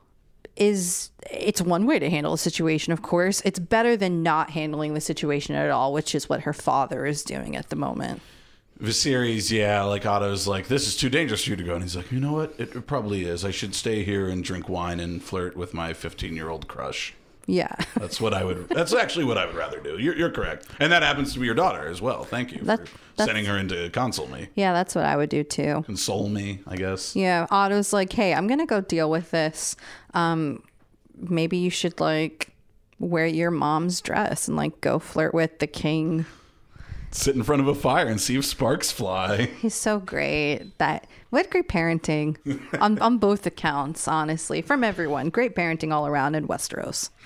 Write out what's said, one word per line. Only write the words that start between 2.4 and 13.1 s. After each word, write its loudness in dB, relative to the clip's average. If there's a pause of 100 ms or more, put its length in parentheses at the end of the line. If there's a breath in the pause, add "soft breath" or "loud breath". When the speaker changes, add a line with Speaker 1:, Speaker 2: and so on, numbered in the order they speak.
Speaker 1:
of 0
course. 2
It's 0
better 4
than 2
not 4
handling -2
the -2
situation -2
at 2
all, 2
which -2
is -2
what 0
her -2
father 0
is -2
doing -8
at -8
the -6
moment. -4 (600 loud breath)
Speaker 2:
Viserys, 0
yeah, 4
like, 0
Otto's 0
like, -2
"This 2
is -2
too 0
dangerous 0
for -2
you -2
to -6
go." -2
And -4
he's -6
like, -8
"You 0
know 0
what? -2
It, -8
it -10
probably -2